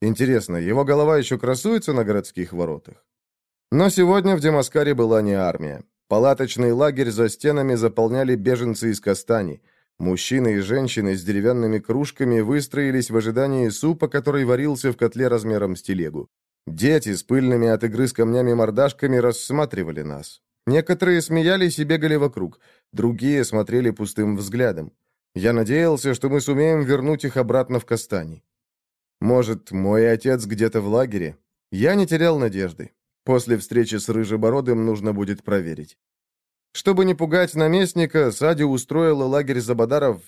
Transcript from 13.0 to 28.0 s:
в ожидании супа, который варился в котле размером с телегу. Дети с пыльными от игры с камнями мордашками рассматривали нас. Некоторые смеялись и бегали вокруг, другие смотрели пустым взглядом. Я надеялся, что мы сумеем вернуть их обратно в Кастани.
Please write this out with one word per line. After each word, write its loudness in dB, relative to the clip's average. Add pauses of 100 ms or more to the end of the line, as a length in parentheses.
в 0
ожидании 0
супа, -2
который -2
варился 0
в -6
котле 0
размером 0
с -14
телегу. -6 (380)
Дети 0
с -8
пыльными 2
от 2
игры 0
с -4
камнями 2
мордашками 0
рассматривали -2
нас. -12 (240)
Некоторые 2
смеялись 0
и 0
бегали 0
вокруг, -2 (320)
другие 2
смотрели 0
пустым -2
взглядом. -4 (420)
Я 0
надеялся, 2
что -2
мы 0
сумеем 2
вернуть 0
их -4
обратно 0
в -14
Кастани. -6 (760)